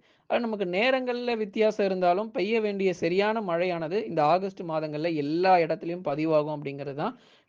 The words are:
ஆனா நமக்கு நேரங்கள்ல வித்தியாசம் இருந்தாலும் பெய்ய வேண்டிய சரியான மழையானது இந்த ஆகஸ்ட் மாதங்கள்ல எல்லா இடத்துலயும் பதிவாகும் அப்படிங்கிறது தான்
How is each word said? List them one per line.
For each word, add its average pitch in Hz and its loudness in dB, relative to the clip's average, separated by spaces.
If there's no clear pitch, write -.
ஆனா 269 0
நமக்கு 214 -4
நேரங்கள்ல 240 0
வித்தியாசம் 214 0
இருந்தாலும் 185 2
பெய்ய 226 0
வேண்டிய 196 0
சரியான 196 0
மழையானது 175 -2
இந்த 160 0
ஆகஸ்ட் 190 2
மாதங்கள்ல 156 -4
எல்லா 165 4
இடத்துலயும் 165 0
பதிவாகும் 151 0
அப்படிங்கிறது 143 -8
தான் 185 -6